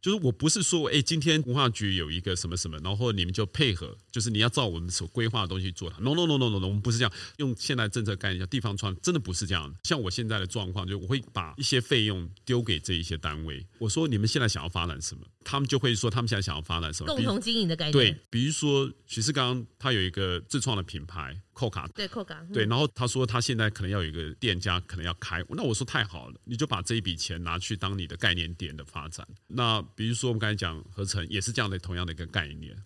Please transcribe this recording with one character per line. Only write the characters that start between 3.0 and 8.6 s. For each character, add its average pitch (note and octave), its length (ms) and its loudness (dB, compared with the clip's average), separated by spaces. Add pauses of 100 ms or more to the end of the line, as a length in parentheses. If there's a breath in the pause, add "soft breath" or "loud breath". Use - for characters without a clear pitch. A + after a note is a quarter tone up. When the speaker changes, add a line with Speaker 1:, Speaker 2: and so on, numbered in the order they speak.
Speaker 1:
你 F#2+ 140 2
们 F#2 80 -2
就 G#2 140 2
配 C3 260 2
合， C#2+ 240 -8 (140)
就 A#2+ 100 -2
是 A2 80 0
你 G#2+ 80 0
要 A2 100 6
照 A#2+ 200 2
我 E2 120 -2
们 F2 100 -4
所 F2+ 180 -2
规 A#2 200 0
划 A#2 140 0
的 F#2 60 0
东 F#2+ 120 -4
西 F#2 120 -4
做 E2+ 180 -8
它。 - 80 -14
No, A#2+ 160 0
no, F3 140 4
no, D3 100 4
no, B2 120 4
no, G2+ 100 2
no， F#2 80 0
我 G2 40 2
们 G#2 80 2
不 A#2 120 2
是 A2+ 60 2
这 B2 60 4
样。 G#2+ 80 2 (260 loud breath)
用 C3+ 200 0
现 - 180 -2
在 A2 140 2
政 A2 160 -2
策 G2+ 100 0
概 G2 140 -2
念 F2+ 100 -2
叫 F#2 60 -2
地 G#2+ 160 -2